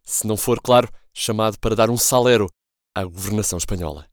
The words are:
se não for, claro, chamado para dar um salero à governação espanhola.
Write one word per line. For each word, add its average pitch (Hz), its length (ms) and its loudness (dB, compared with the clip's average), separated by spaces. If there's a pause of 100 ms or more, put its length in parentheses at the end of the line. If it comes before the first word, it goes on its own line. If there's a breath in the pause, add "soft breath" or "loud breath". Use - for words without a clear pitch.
se - 240 -8
não 107 120 -2
for, 117 240 -2
claro, 123 280 4 (240)
chamado 110 460 -2
para 110 160 0
dar 113 140 4
um 120 80 0
salero 120 500 4 (480)
à 95 80 -4
governação 95 540 -4
espanhola. 80 560 -6